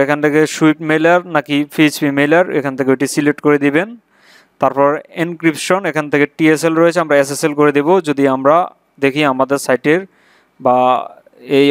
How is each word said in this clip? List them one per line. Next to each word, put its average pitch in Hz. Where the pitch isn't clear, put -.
এখান 147
থেকে 151
সুইফট 156
মেইলার 160
নাকি 147
পিএইচপি 151
মেইলার, 160
এখান 139
থেকে 131
ওইটি 131
সিলেক্ট 147
করে 147
দিবেন। 151
তারপর 139
এনক্রিপশন, 165
এখান 151
থেকে 147
টিএসএল 156
রয়েছে, 170
আমরা 147
এসএসএল 143
করে 147
দেব। 143
যদি 139
আমরা 135
দেখি 139
আমাদের 131
সাইটের 147
বা 123
এই 143